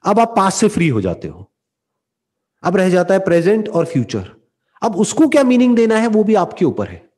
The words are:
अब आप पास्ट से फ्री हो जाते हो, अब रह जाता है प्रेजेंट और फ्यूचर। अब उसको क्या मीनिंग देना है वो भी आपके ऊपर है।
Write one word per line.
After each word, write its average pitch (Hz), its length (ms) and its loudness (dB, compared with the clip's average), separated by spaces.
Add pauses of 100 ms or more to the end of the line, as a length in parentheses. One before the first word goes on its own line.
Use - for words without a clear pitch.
अब 208 140 2
आप 233 180 0
पास्ट 190 200 0
से 220 100 2
फ्री 170 200 0
हो 113 140 0
जाते 87 260 -6
हो, 85 240 -18 (1120)
अब 175 120 -2
रह 185 140 2
जाता 180 240 2
है 190 60 4
प्रेजेंट 190 500 0
और 170 160 -2
फ्यूचर। 113 440 -4 (520)
अब 220 140 -2
उसको 214 320 2
क्या 277 160 2
मीनिंग 247 320 2
देना 220 220 2
है 226 100 0
वो 214 160 2
भी 214 120 2
आपके 175 300 -2
ऊपर 110 220 -2
है। 90 300 -20